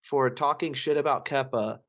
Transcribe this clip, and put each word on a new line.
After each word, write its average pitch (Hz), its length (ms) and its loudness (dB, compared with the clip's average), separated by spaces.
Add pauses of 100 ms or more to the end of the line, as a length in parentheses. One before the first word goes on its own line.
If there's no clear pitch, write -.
for 135 280 2
talking 147 440 -2
shit 147 220 0
about 143 280 0
Kepa 127 540 -2 (100)